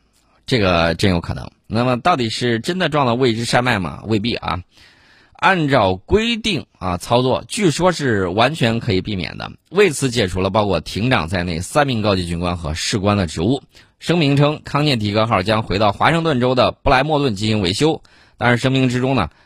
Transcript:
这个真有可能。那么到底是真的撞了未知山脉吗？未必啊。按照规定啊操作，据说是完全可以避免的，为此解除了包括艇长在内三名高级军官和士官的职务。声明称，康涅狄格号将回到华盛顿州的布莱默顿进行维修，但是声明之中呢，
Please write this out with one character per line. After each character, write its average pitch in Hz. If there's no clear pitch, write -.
这 127
个 85
真 98
有 87
可 -
能。 -
那 117
么 123
到 180
底 120
是 117
真 175
的 180
撞 147
了 117
未 127
知 117
山 123
脉 120
吗？ 71
未 107
必 110
啊。 85
按 170
照 107
规 220
定 202
啊 90
操 120
作， 127
据 202
说 170
是 113
完 117
全 113
可 113
以 92
避 107
免 80
的， 53
为 190
此 135
解 113
除 92
了 95
包 104
括 90
艇 110
长 90
在 90
内 85
三 143
名 117
高 101
级 90
军 85
官 87
和 80
士 -
官 101
的 92
职 80
务。 120
声 170
明 143
称， 147
康 147
涅 143
狄 104
格 110
号 101
将 110
回 98
到 104
华 120
盛 165
顿 143
州 127
的 104
布 -
莱 131
默 151
顿 127
进 104
行 107
维 90
修， 147
但 120
是 120
声 131
明 131
之 120
中 131
呢， 92